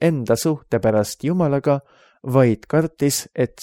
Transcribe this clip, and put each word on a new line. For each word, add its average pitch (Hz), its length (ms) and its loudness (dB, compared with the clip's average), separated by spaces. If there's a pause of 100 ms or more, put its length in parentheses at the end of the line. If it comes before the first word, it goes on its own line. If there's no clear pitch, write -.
enda 131 360 0
suhte 143 460 -4
pärast 107 420 -2
Jumalaga, 143 560 0 (520)
vaid 123 360 2
kartis, 151 680 -2
et 123 280 -2